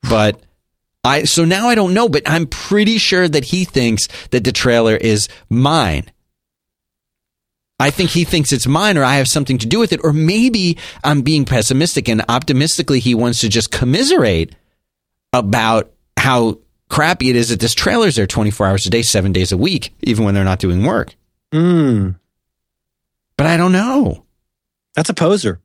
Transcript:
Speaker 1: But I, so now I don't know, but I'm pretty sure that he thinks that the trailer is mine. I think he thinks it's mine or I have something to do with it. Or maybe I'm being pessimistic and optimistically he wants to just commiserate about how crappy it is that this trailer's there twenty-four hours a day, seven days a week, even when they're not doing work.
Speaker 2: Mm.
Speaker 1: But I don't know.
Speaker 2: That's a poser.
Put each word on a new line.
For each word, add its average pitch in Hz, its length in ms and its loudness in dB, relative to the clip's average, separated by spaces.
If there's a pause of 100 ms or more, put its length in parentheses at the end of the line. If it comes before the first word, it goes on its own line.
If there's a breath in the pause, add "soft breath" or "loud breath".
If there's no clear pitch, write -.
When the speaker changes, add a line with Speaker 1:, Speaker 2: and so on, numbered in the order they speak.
Speaker 1:
But 107 320 0 (640)
I, 139 200 0
so 165 200 2
now 190 240 2
I 240 80 2
don't 185 180 2
know, 233 140 2
but 147 200 0
I'm 165 200 0
pretty 214 500 0
sure 180 300 0
that 147 160 -2
he 180 200 -2
thinks 117 440 -2 (220 loud breath)
that 123 120 0
the 127 100 0
trailer 113 440 2
is 107 320 0 (200 loud breath)
mine. 123 600 0 (1700)
I 139 100 0
think 175 200 -2
he 175 140 0
thinks 156 280 -2
it's 117 140 -2
mine 170 320 2
or 139 60 2
I 131 140 2
have 131 100 0
something 135 300 -2
to 110 80 -6
do 160 120 0
with 233 140 0
it. 156 100 -4
Or 156 100 2
maybe 185 680 0 (260 loud breath)
I'm 143 180 2
being 147 220 2
pessimistic 131 640 0
and 110 200 0
optimistically 135 680 0
he 123 160 2
wants 117 280 0
to 117 60 0
just 110 220 -2
commiserate 131 840 0 (800)
about 113 560 0 (280)
how 120 420 0 (300)
crappy 156 420 0
it 123 60 2
is 117 140 0
that 107 100 -2
this 117 140 -2
trailer's 220 420 0
there 101 100 0
twenty-four 104 400 -2
hours 98 200 0
a 95 40 -4
day, 117 120 0
seven 98 300 0
days 90 200 0
a 95 40 0
week, 95 460 -2
even 110 220 0
when 98 100 0
they're 98 80 2
not 95 160 0
doing 92 260 0
work. - 300 -2 (380)
Speaker 2:
Mm. 143 640 0 (1200)
Speaker 1:
But 143 100 0
I 170 100 2
don't 180 160 2
know. 233 520 0 (720)
Speaker 2:
That's 160 140 -2
a 190 40 -4
poser. 160 500 -2